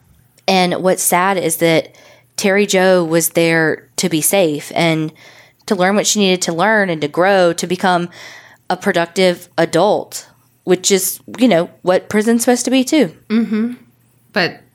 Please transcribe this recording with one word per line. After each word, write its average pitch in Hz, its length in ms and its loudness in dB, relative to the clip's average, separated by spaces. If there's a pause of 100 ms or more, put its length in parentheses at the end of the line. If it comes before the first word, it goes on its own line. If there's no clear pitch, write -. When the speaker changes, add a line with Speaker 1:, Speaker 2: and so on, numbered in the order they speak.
(480)
Speaker 1:
And 180 360 0
what's 185 200 0
sad 185 340 0
is 160 200 -4
that 165 380 0 (420)
Terry 202 280 0
Jo 185 380 2
was 160 260 0
there 165 680 0
to 185 120 -2
be 160 120 -2
safe 160 540 0
and 160 360 -2 (540)
to 214 100 -2
learn 185 200 0
what 220 120 0
she 214 120 -2
needed 185 240 2
to 170 100 -4
learn 196 360 2
and 160 120 -4
to 147 60 -2
grow 180 460 2
to 175 140 -8
become 175 420 0 (600)
a 180 80 -4
productive 180 800 0
adult, 165 720 0 (340)
which 185 280 0
is, - 280 0 (180)
you 247 100 2
know, 180 220 2 (120)
what 180 280 0
prison's 226 340 0
supposed 247 220 0
to 240 60 -2
be 262 120 2
too. 254 320 0 (120)
Speaker 2:
Mm-hmm. 220 460 -2 (600)
But 175 280 -4 (140)